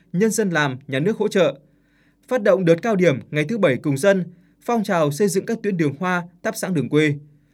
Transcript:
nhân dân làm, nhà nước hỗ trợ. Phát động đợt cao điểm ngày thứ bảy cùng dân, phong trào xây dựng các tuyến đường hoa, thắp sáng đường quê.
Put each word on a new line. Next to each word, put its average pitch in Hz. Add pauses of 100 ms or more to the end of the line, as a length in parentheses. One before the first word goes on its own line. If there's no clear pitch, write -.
(120)
nhân 214
dân 208
làm, 147
nhà 131
nước 180
hỗ 208
trợ. 175 (760)
Phát 254
động 190
đợt 165
cao 226
điểm 165 (100)
ngày 151
thứ 226
bảy 156
cùng 139
dân, 190 (360)
phong 233
trào 165
xây 202
dựng 180
các 117
tuyến 202
đường 151
hoa, 180 (200)
thắp 220
sáng 180
đường 135
quê. 151 (400)